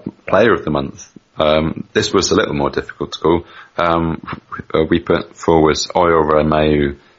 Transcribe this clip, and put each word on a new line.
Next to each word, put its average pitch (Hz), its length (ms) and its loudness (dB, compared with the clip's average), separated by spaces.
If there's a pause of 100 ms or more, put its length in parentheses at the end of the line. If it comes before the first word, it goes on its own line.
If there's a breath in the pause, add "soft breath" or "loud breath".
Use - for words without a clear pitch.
(260)
player 104 280 2
of - 100 -4
the 78 60 -6
month. 71 400 -6 (280)
Um, 78 540 0
this - 200 -2
was 92 200 0
a - 20 -2
little 95 200 0
more 71 160 -2
difficult - 420 -8
to - 80 -12
call. 82 240 0 (320 loud breath)
Um, 82 460 -2 (520)
uh, 80 140 2
we 85 120 2
put - 360 -2
forward 78 400 2 (180)
Oyo 85 340 2
Romeu, 76 680 0 (220 soft breath)